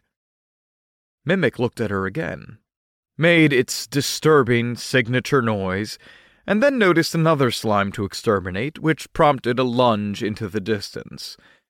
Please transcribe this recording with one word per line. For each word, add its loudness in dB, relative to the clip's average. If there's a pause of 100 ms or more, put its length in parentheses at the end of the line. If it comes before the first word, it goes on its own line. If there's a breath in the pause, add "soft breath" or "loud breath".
(1300)
Mimic 0
looked -4
at -2
her -2
again, -10 (600)
made 6
its 0
disturbing 2
signature 0
noise, -2 (480 soft breath)
and 2
then 2
noticed 2
another 2
slime -2
to -6
exterminate, -4
which -4
prompted 2
a 2
lunge 0
into -6
the -4
distance. -8 (340 soft breath)